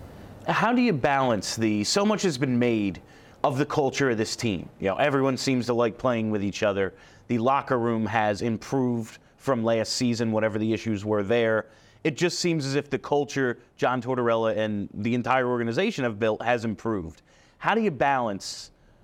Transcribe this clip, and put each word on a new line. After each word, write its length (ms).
How 240
do 100
you 100
balance 640
the, 300
so 200
much 180
has 140
been 220
made 420
of 140
the 80
culture 440
of 80
this 180
team. 320
You 80
know, 80
everyone 400
seems 300
to 80
like 220
playing 340
with 120
each 200
other. 320
The 100
locker 400
room 280
has 360
improved 760
from 260
last 300
season, 400
whatever 260
the 140
issues 320
were 180
there. 440
It 120
just 240
seems 260
as 80
if 160
the 80
culture 600
John 260
Tortorella 540
and 360
the 220
entire 320
organization 580
have 140
built 240
has 220
improved. 580
How 160
do 60
you 100
balance, 800